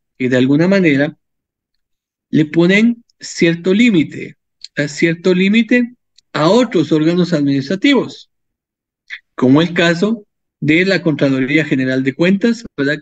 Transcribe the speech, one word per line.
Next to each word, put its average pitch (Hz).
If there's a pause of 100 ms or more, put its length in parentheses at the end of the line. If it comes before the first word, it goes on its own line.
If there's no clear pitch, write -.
(180)
que 127
de 127
alguna 143
manera 156 (1120)
le 151
ponen 190 (160)
cierto 170
límite, 202 (380)
a 143
cierto 170
límite 226 (400)
a 151
otros 196
órganos 170
administrativos, 147 (1040)
como 135
el 170
caso 175 (360)
de 156
la 190
Contraloría 139
General 131
de 131
Cuentas, 196 (140)
¿verdad? 147